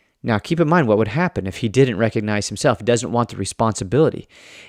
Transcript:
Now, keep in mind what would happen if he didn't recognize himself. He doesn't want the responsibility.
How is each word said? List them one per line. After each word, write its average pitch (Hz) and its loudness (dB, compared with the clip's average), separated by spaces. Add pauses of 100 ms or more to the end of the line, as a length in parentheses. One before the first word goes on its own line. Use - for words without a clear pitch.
(240)
Now, 113 0
keep 160 -2
in 156 4
mind 165 4
what 107 4
would 107 2
happen 117 -2
if 95 -8
he 117 -4
didn't 123 4
recognize 107 -2
himself. 117 0
He 107 -10
doesn't 117 0
want 117 0
the - -14
responsibility. 113 -2 (400)